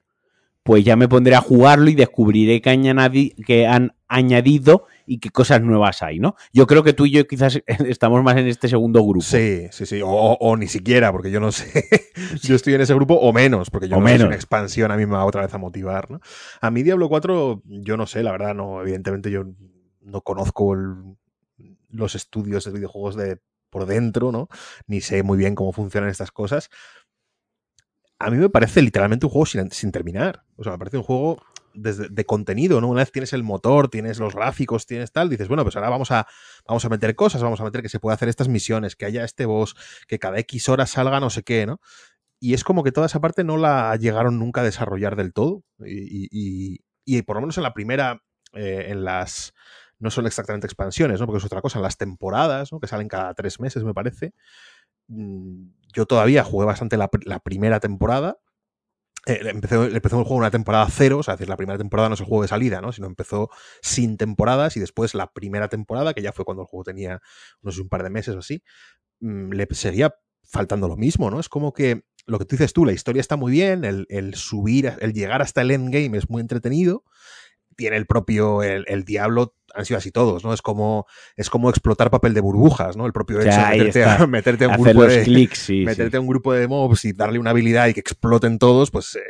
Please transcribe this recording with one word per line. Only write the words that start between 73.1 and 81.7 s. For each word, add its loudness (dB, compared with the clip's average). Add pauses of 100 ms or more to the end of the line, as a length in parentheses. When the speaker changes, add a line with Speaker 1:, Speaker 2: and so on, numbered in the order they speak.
Speaker 2:
está -4
muy -2
bien, 0
el, -6
el -8
subir, -2
el -4
llegar -4
hasta -2
el 0
endgame -2
es -4
muy -6
entretenido, -2 (720)
tiene -4
el -2
propio, 0
el, -4
el -6
Diablo, -2 (180)
han -8
sido -4
así -12
todos, 0
¿no? -4
Es -6
como, -2 (320)
es -6
como 0
explotar 2